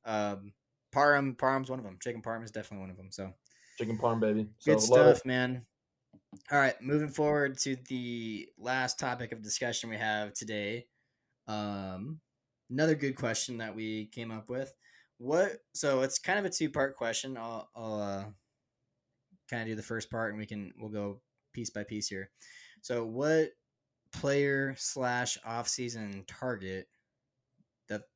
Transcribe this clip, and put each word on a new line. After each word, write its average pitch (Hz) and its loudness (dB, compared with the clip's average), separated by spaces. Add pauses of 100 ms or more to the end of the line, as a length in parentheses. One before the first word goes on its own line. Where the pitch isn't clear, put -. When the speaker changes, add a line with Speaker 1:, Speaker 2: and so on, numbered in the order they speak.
Speaker 1:
Um, 104 -2 (400)
Parham, 143 6
Parham's 131 2
one 127 -4
of 107 -10
'em. 92 -12
Jacob 120 -6
Parham 113 -4
is 110 -14
definitely 104 -10
one 92 -10
of 92 -14
'em, 95 -18
so. 95 -8 (440)
Speaker 2:
Jacob 113 -2
Parham, 113 2
baby. 107 4 (160)
Speaker 1:
Good 110 6
Speaker 2:
So, 107 4
love 123 10
it. 123 10
Speaker 1:
stuff, - -8
man. 127 0 (840)
All 143 4
right, 135 4
moving 147 2
forward 147 2
to 135 0
the 120 -6
last 127 -2
topic 123 -2
of 110 -10
discussion 117 -4
we 107 -6
have 107 -2
today. 107 -4 (600)
Um, 104 -6 (500)
another 156 4
good 139 -2
question 117 -2
that 110 -8
we 110 -4
came 113 -10
up 110 -10
with. 135 -6 (440)
What? 160 2 (140)
So 135 2
it's 135 0
kind 196 0
of 196 0
a 180 0
two-part 143 0
question. 123 -4
I'll, 113 -8
I'll, 110 -6
uh, 98 -4 (1200)
kinda 117 -4
do 113 -4
the 107 -8
first 113 -6
part, 113 -2
and 107 -8
we 104 -8
can, 104 -10
we'll 110 -10
go 101 -6 (300)
piece 117 -6
by 104 -6
piece 107 -6
here. 95 -8 (520)
So, 120 -2
what 147 2 (640)
player 139 2
slash 123 -2
off-season 113 -4
target 95 -6 (1000)
that 104 -4 (140)